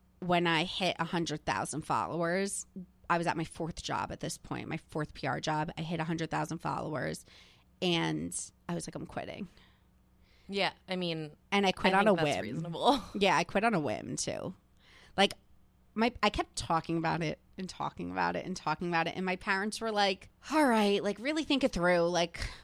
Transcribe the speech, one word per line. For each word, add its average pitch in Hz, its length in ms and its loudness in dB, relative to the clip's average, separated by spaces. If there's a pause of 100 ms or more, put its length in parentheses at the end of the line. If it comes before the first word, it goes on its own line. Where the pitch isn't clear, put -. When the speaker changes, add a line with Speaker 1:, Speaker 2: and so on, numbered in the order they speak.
(200)
Speaker 1:
when 175 260 4
I 165 180 4
hit 180 340 -2
a 160 60 0
hundred 160 400 -2
thousand 135 380 -2
followers, 165 840 -2 (420)
I 175 100 4
was 170 80 0
at 151 100 0
my 160 80 -2
fourth - 380 -8
job - 300 -4
at - 80 -10
this - 180 -6
point, 123 300 -10
my 156 100 -6 (120)
fourth 151 240 -6
P - 120 -6
R 131 140 -2
job. 156 360 -2
I 175 60 -6
hit 165 180 -4
a 160 40 0
hundred 160 260 -2
thousand 156 280 -2
followers, 156 640 -4 (580)
and 165 520 0 (340)
I 175 60 -4
was 165 120 -6
like, 165 80 -12
"I'm 156 120 -8
quitting." - 420 -10 (1000)
Speaker 2:
Yeah, 190 220 2 (180)
I 185 80 -2
mean, 165 340 -2 (220)
Speaker 1:
And 202 140 6
I 185 60 6
quit 190 220 2
Speaker 2:
I 190 60 8
Speaker 1:
on 208 80 6
a - 20 8
Speaker 2:
think 175 160 6
that's 139 100 2
Speaker 1:
whim. 92 80 -2
Speaker 2:
reasonable. 170 640 0
<laughs> - 60 -14
Speaker 1:
Yeah, 190 220 4
I 170 80 2
quit - 180 -2
on 233 100 2
a 185 60 2
whim, 110 380 -4
too. - 360 -6 (640)
Like, 196 180 4 (600)
my, 226 180 2 (120)
I 214 60 8
kept - 260 -4
talking 165 400 0
about 160 260 0
it 151 160 -4 (180)
and 185 120 -10
talking 175 420 -8
about 180 240 0
it 175 120 -4
and 185 100 -6
talking 156 320 -4
about 165 180 2
it, - 80 -6
and 185 100 -4
my 185 120 0
parents 196 440 -2
were 226 120 -2
like, 202 360 0 (240)
"All 311 140 6
right, 202 360 4
like, 202 180 -2
really 302 240 -2
think 277 200 2
it 247 80 4
through, 175 360 4
like, 175 320 0 (240)